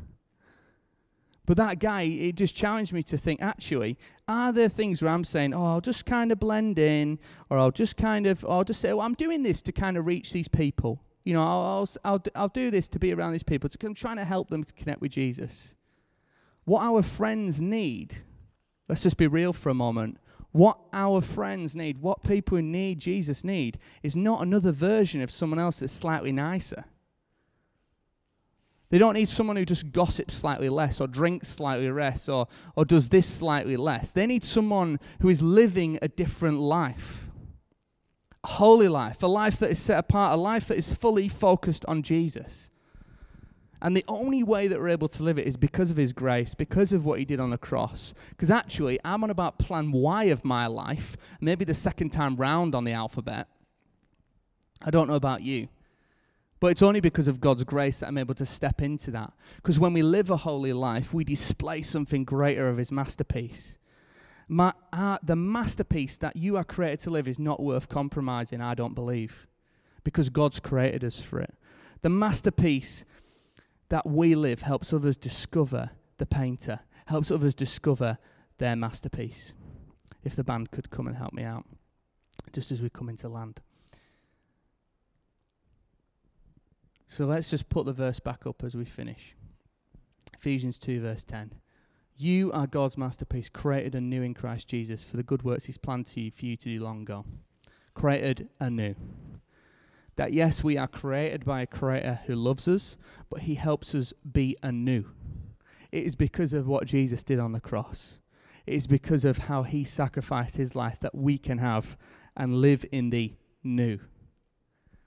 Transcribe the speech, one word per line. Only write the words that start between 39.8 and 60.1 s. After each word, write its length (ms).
set 180
apart, 360
a 20
life 320
that 80
is 180
fully 320
focused 600
on 160
Jesus. 640
And 160
the 100
only 360
way 260
that 100
we're 120
able 180
to 140
live 160
it 80
is 100
because 340
of 60
his 160
grace, 420
because 380
of 140
what 120
he 60
did 160
on 100
the 80
cross. 540
'Cause 140
actually, 560
I'm 180
on 60
about 280
plan 320
Y 340
of 200
my 220
life, 500
maybe 240
the 100
second 360
time 260
round 400
on 80
the 80
alphabet. 560
I 80
don't 180
know 60
about 280
you. 260
But 80
it's 140
only 180
because 260
of 140
God's 240
grace 340
that 80
I'm 120
able 180
to 100
step 340
into 300
that. 220
'Cause 160
when 120
we 120
live 260